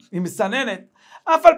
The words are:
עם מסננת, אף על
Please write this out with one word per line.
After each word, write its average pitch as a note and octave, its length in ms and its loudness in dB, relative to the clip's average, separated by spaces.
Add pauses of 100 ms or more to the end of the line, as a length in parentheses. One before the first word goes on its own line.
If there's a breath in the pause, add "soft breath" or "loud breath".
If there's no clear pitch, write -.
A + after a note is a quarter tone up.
(120)
עם F3+ 100 -6
מסננת, G3+ 580 -6 (440 loud breath)
אף D#4+ 220 2
על E4 120 8